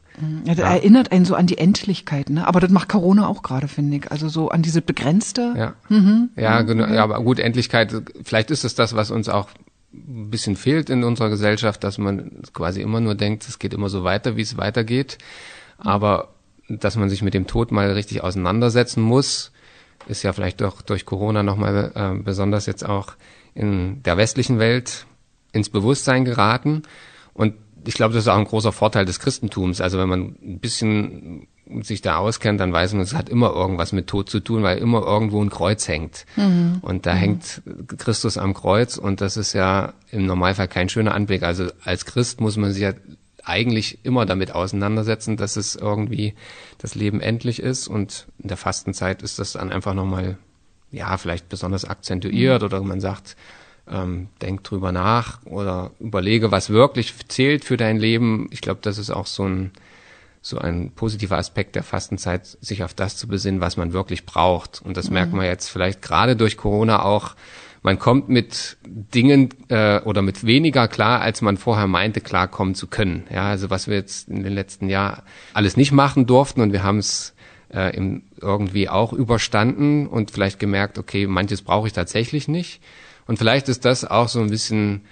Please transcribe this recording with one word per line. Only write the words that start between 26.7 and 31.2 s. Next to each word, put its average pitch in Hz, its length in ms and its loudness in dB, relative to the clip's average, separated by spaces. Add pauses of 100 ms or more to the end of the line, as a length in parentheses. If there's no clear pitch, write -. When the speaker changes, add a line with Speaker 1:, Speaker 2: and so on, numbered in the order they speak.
Speaker 2:
Und 110 200 0 (320)
ich 117 80 -4
glaube, 113 180 2
das 113 120 2
ist 117 40 0
auch 98 80 6
ein 104 80 4
großer 107 280 0
Vorteil 107 340 2
des 90 140 -4
Christentums. 95 600 -2
Also 92 180 0
wenn 92 100 2
man 92 340 -2
ein 95 180 -10
bisschen 107 840 -2 (360)